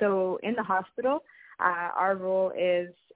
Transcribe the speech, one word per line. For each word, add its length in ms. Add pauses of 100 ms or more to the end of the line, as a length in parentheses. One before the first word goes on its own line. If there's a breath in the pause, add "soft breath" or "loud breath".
so 420
in 120
the 80
hospital, 600 (380 loud breath)
uh, 340
our 220
role 420
is, 300 (280)